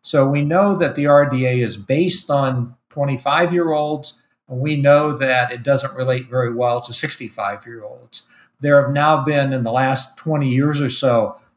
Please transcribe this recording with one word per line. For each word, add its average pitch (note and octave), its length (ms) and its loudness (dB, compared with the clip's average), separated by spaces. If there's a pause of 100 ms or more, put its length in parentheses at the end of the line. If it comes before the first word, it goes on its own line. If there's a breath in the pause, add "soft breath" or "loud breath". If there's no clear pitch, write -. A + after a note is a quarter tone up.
So C#3 260 2
we C#3+ 140 0
know F#3 340 2
that E3 200 0
the C#3+ 120 0
R C#3+ 220 6
D B2+ 160 0
A B2+ 140 0
is G2+ 180 -2
based D3+ 520 -2
on C3 460 -2 (140)
twenty-five-year-olds, D3+ 1300 -2 (300 soft breath)
and B2+ 100 -8
we D3+ 160 -2
know C#3+ 380 4
that B2+ 380 0
it A#2+ 120 -12
doesn't C#3 320 0
relate B2+ 340 -2
very A#2+ 240 -2
well A#2+ 280 0
to A#2+ 100 -12
sixty-five-year-olds. A2+ 1300 -10 (360 soft breath)
There C#3+ 220 6
have C3 100 -2
now D3 320 2
been, C#3 300 0
in B2 100 -4
the A2+ 80 -2
last C3 460 -2
twenty D3 320 -2
years C#3+ 320 0
or C3 80 -2
so A#2 480 0 (200)